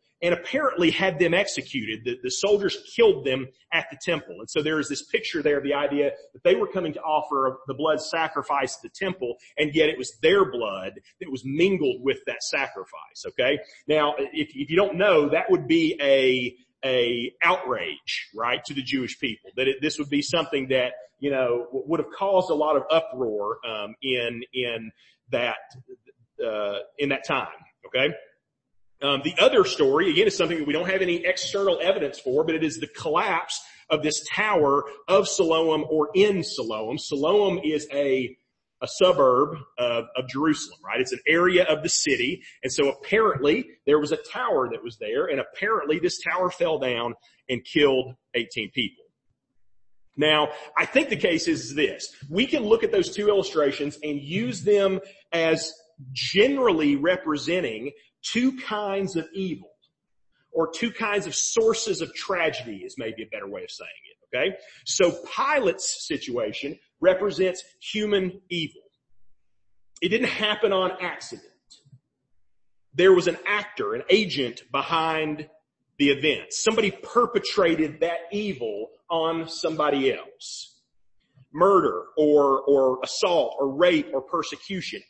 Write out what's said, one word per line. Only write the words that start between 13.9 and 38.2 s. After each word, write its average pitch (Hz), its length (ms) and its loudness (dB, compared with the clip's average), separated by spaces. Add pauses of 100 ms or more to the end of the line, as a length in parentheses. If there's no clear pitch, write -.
if, 139 380 -4
if 139 140 -8
you 160 60 0
don't 180 200 2
know, 170 320 4
that 156 220 0
would 156 180 2
be 160 340 4
a, 131 540 4 (280)
a 123 480 0 (120)
outrage, 123 920 -2
right, 120 300 -4
to 143 100 -12
the 135 80 -4
Jewish 127 380 -4
people, 117 360 -8
that 131 120 0
it, 135 120 0
this 151 200 -2
would 143 100 -8
be 143 120 0
something 143 480 -2
that, 127 240 0 (260)
you 143 100 -2
know, 123 360 0
w-, 131 200 -6
would 156 140 0
have - 100 -8
caused 190 400 2
a 160 40 0
lot 151 220 2
of 131 140 2
uproar, 113 760 -2
um, 110 380 -8
in, 120 400 -2 (100)
in 117 380 -6 (400)
that, 120 280 -2 (840)
uh, 104 340 -4 (200)
in 143 120 -2
that - 140 -4
time, 127 220 -2 (400)
okay? 139 260 0 (880)
Um, 139 220 0
the - 160 -4
other 233 260 6
story, 156 460 2
again, 175 160 4
is 196 100 2
something 165 220 0
that 147 80 -4
we 143 60 0
don't 175 180 -2
have 190 120 0
any 175 220 0
external 185 560 0
evidence 170 380 0
for, 135 240 0
but 160 140 0
it 156 80 -2
is 139 160 -4
the 147 80 -6
collapse 175 720 -2 (280)
of 156 140 2
this 151 260 -2
tower 156 580 2 (200)
of 190 220 4
Siloam 160 600 2
or 151 280 0
in 196 260 4
Siloam. 113 560 -6
Siloam 175 640 0
is 151 300 -2
a, 131 440 -2 (460)